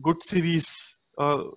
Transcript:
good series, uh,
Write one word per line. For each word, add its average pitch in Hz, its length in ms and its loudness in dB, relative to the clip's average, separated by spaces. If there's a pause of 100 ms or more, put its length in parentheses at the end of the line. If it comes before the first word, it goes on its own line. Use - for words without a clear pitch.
good 165 180 2
series, - 760 0 (200)
uh, 147 260 0 (140)